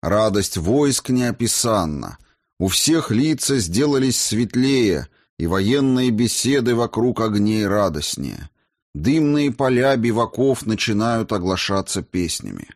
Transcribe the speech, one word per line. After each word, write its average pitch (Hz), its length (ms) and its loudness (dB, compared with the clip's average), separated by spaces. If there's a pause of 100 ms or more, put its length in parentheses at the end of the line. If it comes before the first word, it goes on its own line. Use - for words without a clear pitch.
Радость 104 540 0
войск 127 540 0
неописанна. 107 1040 -2 (420)
У 95 100 0
всех 156 420 0
лица 139 480 0
сделались 127 600 0
светлее, 117 920 0 (300)
и 82 80 -4
военные 127 640 2
беседы 120 680 0
вокруг 117 460 0
огней 107 460 0
радостнее. 73 800 -2 (460)
Дымные 147 560 2
поля 131 460 2
биваков 117 680 0
начинают 110 680 0
оглашаться 95 720 -2
песнями. 50 720 -6